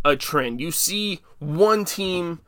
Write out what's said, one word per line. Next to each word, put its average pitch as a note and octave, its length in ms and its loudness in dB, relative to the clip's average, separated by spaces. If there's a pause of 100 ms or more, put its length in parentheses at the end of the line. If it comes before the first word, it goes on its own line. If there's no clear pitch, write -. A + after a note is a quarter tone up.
a C#3+ 120 6
trend. B2+ 440 -2
You D#3+ 120 -4
see G3+ 480 -2 (180)
one G3 460 2
team, F3+ 640 -4